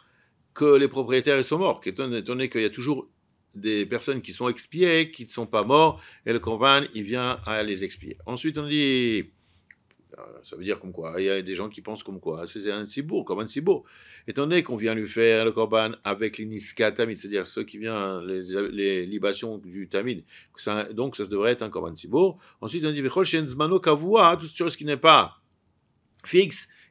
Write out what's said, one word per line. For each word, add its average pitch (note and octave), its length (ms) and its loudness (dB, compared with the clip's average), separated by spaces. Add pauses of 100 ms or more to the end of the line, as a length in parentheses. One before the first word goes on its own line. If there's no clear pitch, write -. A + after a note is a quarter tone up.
(540)
que D3 240 6
les C#3 100 6
propriétaires, C3 500 2
ils C3 60 2
sont D#3 140 0
morts, F3+ 240 0
qu'étant, B2+ 280 -6
étant A2+ 220 -4
donné B2+ 160 -4
qu'il A#2 140 -2
y G#2+ 40 4
a G2+ 40 2
toujours B2+ 400 -4 (440)
des G#2 320 -2
personnes A#2 360 -4
qui F#2+ 100 -14
sont B2 160 -6
expiées, D#3+ 640 0
qui A#2+ 140 -16
ne - 40 -12
sont A#2 160 -6
pas G#2+ 200 0
morts, D3 360 6 (240)
et A2+ 60 -2
le A#2 80 0
Korban, C3+ 440 4 (100)
il A2 100 -8
vient B2 420 -4
à G#2+ 160 -2
les G2 220 -4
expier. - 420 -10
Ensuite, C#3+ 320 -6
on D3 80 -6
dit, C3 680 0 (1120)
ça - 140 -16
veut F2 80 -12
dire G2 160 -4
comme F#2 140 -14
quoi, E2 240 -10
il F#2+ 80 0
y G2 40 0
a F#2+ 120 0
des F#2 140 -8
gens G2 120 -6
qui G#2+ 140 -16
pensent G#2+ 220 -12
comme F#2+ 180 -14
quoi, E2 260 -8
c'est G2+ 240 -6
un G#2 140 -8
Sibour, D3+ 400 -6
Korban G2+ 200 -4
Sibour. D#3+ 380 -2 (440)
Étant C3+ 160 -4
donné E3+ 200 2
qu'on B2 120 -6
vient A2 200 -2
lui G#2+ 120 -4
faire A2+ 380 4
le A2+ 60 4
Korban A2 400 2 (120)
avec G#2 360 -4
les A2 60 -8
Niska G#2+ 460 0
Tamid, A2+ 240 -2
c'est-à-dire G2 300 -4
ceux - 180 -6
qui - 140 -14
viennent, G2 480 -6
les, F#2 160 -4 (300)
les G2 340 0
libations G2+ 540 -4
du F2+ 280 -14
Tamid, G2+ 360 -4 (320)
ça, G#2 300 -4
donc A#2 300 -6
ça G#2 100 -6
devrait G#2 260 0
être A#2+ 100 -2
un G#2+ 80 -6
Korban E2+ 240 -8
Sibour. D#3+ 460 0 (200)
Ensuite, D3+ 260 -6
on D3+ 60 0
dit, C#3+ 120 -4
Vechol E3+ 220 0
Shen D#3+ 200 0
Zmano D3+ 340 0
Kavua, F3 580 6
toute D#3+ 180 -14
chose E3+ 200 -2
qui - 80 -12
n'est D3 140 0
pas - 460 8 (800)
fixe, F3+ 440 2 (240)